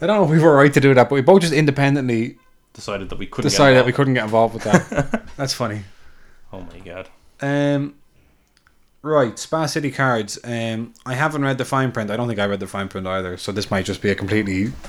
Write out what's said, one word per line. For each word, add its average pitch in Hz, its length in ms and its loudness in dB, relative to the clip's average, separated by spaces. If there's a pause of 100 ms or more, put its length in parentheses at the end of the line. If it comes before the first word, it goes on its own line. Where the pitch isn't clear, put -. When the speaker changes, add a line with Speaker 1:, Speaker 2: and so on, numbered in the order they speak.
Speaker 1:
I 165 40 -2
don't 208 120 2
know 196 60 4
if 147 60 2
we 160 100 4
were 156 140 6
right 143 200 6
to 156 60 4
do 135 140 6
that, 123 140 6
but 139 60 -4
we 139 80 2
both 185 180 6
just 170 120 0
independently 139 840 0 (360)
Speaker 2:
Decided 98 340 -8
that - 100 -8
we 98 80 -8
couldn't - 220 -6
get - 20 0
Speaker 1:
decided 135 280 6
that 127 80 4
we 127 60 2
Speaker 2:
involved. - 40 -12
Speaker 1:
couldn't 135 180 2
get 117 100 0
involved 110 300 2
with 113 100 -10
that. 165 640 0
Speaker 2:
<laughs> - 60 -20
Speaker 1:
That's 135 180 -6
funny. 104 280 -6 (720)
Speaker 2:
Oh 98 80 -14
my 87 200 -18
God. 92 280 -16 (320)
Speaker 1:
Um, 143 540 -2 (1080)
right, 143 360 0
Spa 160 280 -4
City 147 240 -4
cards. 123 540 -2
Um, 117 480 -6 (140)
I 131 80 -6
haven't 147 280 -2
read 135 160 -2
the 127 60 -4
fine 131 280 -2
print. 107 180 -6
I 107 60 -4
don't 120 120 -4
think 104 120 -4
I 101 60 0
read 101 140 -4
the 98 60 -8
fine 98 220 -6
print 95 180 -8
either, 92 300 -4
so - 160 -8
this 98 180 -6
might 98 160 -2
just 95 160 -6
be 101 80 0
a 98 40 0
completely 101 580 -2 (160)